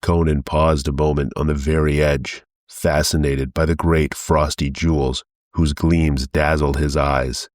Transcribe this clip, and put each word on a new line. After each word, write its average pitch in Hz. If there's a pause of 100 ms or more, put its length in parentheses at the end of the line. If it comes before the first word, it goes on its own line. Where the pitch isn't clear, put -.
Conan 80
paused 78
a 73
moment 71
on 73
the 76
very 73
edge, 73 (260)
fascinated 73
by 80
the 80
great 78
frosty 76
jewels 69 (300)
whose 78
gleams 78
dazzled 76
his 71
eyes. 67